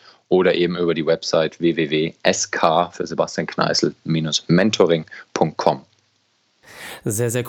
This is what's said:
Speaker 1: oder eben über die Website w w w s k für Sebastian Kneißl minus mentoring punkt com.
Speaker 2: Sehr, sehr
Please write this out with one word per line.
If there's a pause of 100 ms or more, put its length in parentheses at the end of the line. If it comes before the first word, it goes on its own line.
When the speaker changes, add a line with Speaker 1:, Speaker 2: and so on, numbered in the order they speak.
(280)
Speaker 1:
oder
eben
über
die
Website
w
w
w (100)
s
k
für
Sebastian
Kneißl
minus
mentoring (300)
punkt
com. (1200)
Speaker 2:
Sehr,
sehr